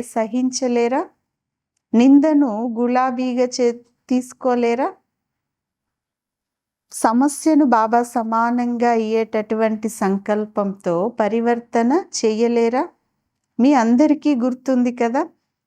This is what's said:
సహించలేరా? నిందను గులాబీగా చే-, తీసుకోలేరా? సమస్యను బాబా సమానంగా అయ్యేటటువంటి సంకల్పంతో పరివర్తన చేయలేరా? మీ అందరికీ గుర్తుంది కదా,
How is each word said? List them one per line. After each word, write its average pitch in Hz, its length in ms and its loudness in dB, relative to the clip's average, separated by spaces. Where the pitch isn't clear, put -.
సహించలేరా? 240 1000 -2
నిందను 277 580 6
గులాబీగా 247 680 -2
చే-, 240 380 -2
తీసుకోలేరా? 247 800 -2
సమస్యను 285 720 0
బాబా 233 380 2
సమానంగా 240 880 -2
అయ్యేటటువంటి 220 1000 -2
సంకల్పంతో 196 1080 -4
పరివర్తన 233 840 -2
చేయలేరా? 233 720 0
మీ 277 140 4
అందరికీ 285 640 2
గుర్తుంది 254 580 -2
కదా, 247 300 -2